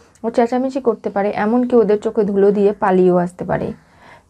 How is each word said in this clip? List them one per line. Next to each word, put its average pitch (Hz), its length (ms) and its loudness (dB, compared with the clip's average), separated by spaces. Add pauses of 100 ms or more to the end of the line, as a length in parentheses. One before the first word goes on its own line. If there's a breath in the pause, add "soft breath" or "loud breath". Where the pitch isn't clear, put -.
(240 soft breath)
ও 226 60 -4
চেঁচামেচি 254 520 -2
করতে 214 280 -4
পারে, 202 260 -2
এমনকি 247 400 0
ওদের 214 240 4
চোখে 220 240 -2
ধুলো 202 280 2
দিয়ে 202 280 2
পালিয়েও 185 380 2
আসতে 175 280 -4
পারে। - 280 -6 (560 soft breath)